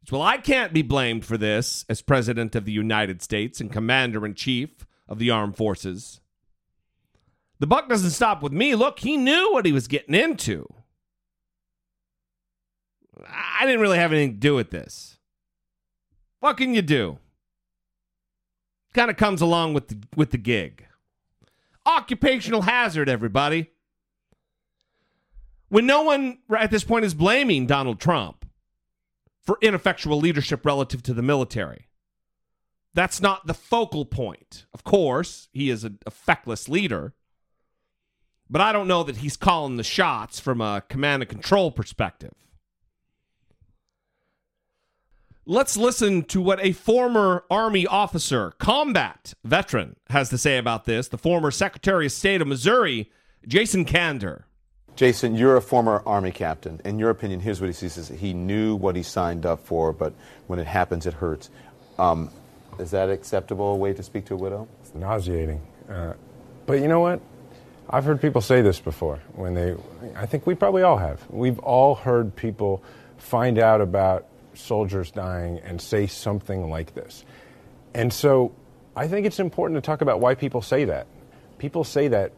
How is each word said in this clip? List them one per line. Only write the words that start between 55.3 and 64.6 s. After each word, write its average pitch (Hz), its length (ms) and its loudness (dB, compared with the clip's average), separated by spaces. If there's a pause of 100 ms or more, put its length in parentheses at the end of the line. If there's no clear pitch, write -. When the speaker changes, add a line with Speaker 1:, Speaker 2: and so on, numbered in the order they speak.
Speaker 2:
you're 127 200 6
a 120 60 6
former 113 440 2
Army 98 260 0
captain. 80 520 -8
In 104 160 -6
your 113 100 2
opinion, 98 300 -4
here's 98 220 -4
what 95 60 -2
he 87 60 -4
sees, 87 240 -10
is 80 120 -14
he 92 240 -8
knew 104 420 -2
what 92 220 -2
he 87 40 -4
signed 85 440 -4
up 85 200 -2
for, 80 280 0
but 76 200 -4 (340)
when 90 120 -6
it 78 80 -6
happens, 87 380 -2
it 82 80 -4
hurts. 80 360 -6 (480)
Um, 82 320 0 (480)
is 90 140 -10
that 95 180 0
acceptable 98 680 -4
way 98 140 -2
to 98 100 -10
speak 101 220 -10
to - 80 -8
a 95 40 -4
widow? 98 300 -8 (140)